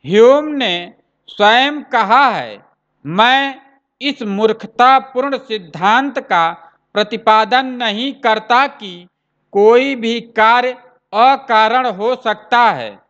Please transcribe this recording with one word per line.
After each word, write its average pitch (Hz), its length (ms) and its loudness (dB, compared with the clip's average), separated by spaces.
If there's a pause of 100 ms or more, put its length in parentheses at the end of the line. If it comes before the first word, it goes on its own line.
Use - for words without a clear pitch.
ह्यूम 240 400 4
ने 202 480 -6 (340)
स्वयं 262 560 0
कहा 240 460 0
है, 123 360 -8 (400)
मैं 254 560 -2 (400)
इस 277 200 -6
मूर्खतापूर्ण 247 1160 -2
सिद्धांत 220 840 -2
का 170 540 -4 (200)
प्रतिपादन 220 720 0
नहीं 247 480 -6
करता 240 540 0
कि 180 400 -16 (440)
कोई 240 440 2
भी 226 260 -4
कार्य 233 500 0 (420)
अकारण 240 720 2
हो 214 280 -4
सकता 240 560 0
है। 113 280 -10 (100)